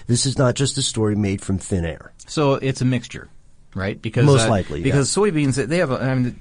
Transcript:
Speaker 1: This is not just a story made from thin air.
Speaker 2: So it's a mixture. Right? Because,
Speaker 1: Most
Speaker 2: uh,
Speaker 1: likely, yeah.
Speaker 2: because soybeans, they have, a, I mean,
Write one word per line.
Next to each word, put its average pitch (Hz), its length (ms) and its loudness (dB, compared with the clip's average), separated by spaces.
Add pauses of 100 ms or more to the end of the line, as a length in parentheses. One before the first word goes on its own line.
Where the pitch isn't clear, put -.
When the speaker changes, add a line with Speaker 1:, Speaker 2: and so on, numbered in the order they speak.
Speaker 1:
This 120 180 0
is 131 120 -2
not 127 180 4
just 139 220 -2
a 139 40 -2
story 107 340 0
made 98 260 0
from 98 160 -2
thin 90 280 -2
air. - 280 -10 (140)
Speaker 2:
So 143 260 2
it's 135 280 -2
a 127 40 2
mixture. - 440 -4 (460)
Right? 95 240 -4
Because, 120 280 0
Speaker 1:
Most 127 180 6
Speaker 2:
uh, 113 60 2
Speaker 1:
likely, 85 300 -2
yeah. - 20 -4
Speaker 2:
because 139 260 2
soybeans, 156 460 0
they 135 240 -2
have, 156 100 0
a, 127 60 -2
I 127 180 -2
mean, 123 280 -2